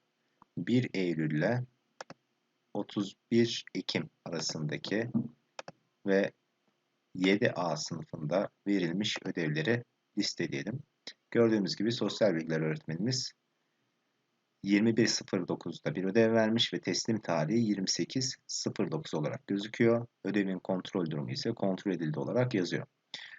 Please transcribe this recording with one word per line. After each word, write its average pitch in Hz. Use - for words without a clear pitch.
Bir 117
Eylül 80
ile 117
otuz 104
bir 117
Ekim 90
arasındaki 80
ve 98
yedi 92
A 82
sınıfında 80
verilmiş 98
ödevleri 87
listeleyelim. -
Gördüğümüz 110
gibi 110
sosyal 104
bilgiler 80
öğretmenimiz 82
yirmi 104
bir 113
sıfır 95
dokuzda 82
bir 90
ödev 110
vermiş 113
ve 87
teslim 101
tarihi 82
yirmi 101
sekiz -
sıfır -
dokuz 76
olarak 76
gözüküyor. 117
Ödevin 98
kontrol 90
durumu 71
ise 65
kontrol 98
edildi 78
olarak 110
yazıyor. 85